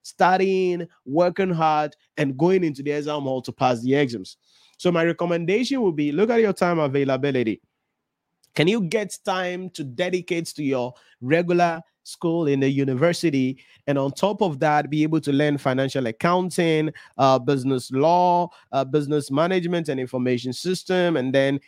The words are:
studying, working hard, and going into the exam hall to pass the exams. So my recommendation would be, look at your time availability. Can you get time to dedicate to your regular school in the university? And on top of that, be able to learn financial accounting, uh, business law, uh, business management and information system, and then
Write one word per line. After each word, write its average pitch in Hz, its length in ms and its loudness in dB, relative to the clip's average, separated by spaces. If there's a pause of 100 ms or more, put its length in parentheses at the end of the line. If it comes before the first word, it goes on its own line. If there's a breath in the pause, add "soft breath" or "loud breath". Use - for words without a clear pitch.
studying, 185 840 2 (200 soft breath)
working 175 420 2
hard, 156 480 0 (220)
and 139 180 0
going 180 260 4
into 139 200 -4
the 143 80 -2
exam 147 320 -4
hall 131 180 -4
to 120 120 -10
pass 127 280 2
the 127 140 0
exams. 120 420 -2 (420 soft breath)
So 180 120 0
my 165 140 2
recommendation 175 800 0
would 180 120 2
be, 147 160 -2
look 202 200 2
at 233 100 2
your 202 140 2
time 175 240 0
availability. 131 840 0 (960)
Can 151 120 2
you 226 140 2
get 196 460 -4
time 185 440 -4
to 156 140 -12
dedicate 175 600 -4 (100)
to 151 80 -6
your 123 300 -2 (260 soft breath)
regular 170 600 2 (200)
school 165 440 -4
in 139 140 2
the 135 100 2
university? 135 920 -2 (240 soft breath)
And 143 120 0
on 139 140 -2
top 202 280 -2
of 160 200 -2
that, 151 280 0
be 151 140 -2
able 160 180 0
to 143 140 -2
learn 147 240 0
financial 135 480 -2
accounting, 165 880 0 (240 loud breath)
uh, 135 200 6
business 131 520 -2
law, 175 580 2 (240 soft breath)
uh, 135 140 -2
business 143 440 -2
management 170 600 0
and 131 100 -4
information 123 540 -2
system, 175 640 -2
and 127 160 0
then 139 340 2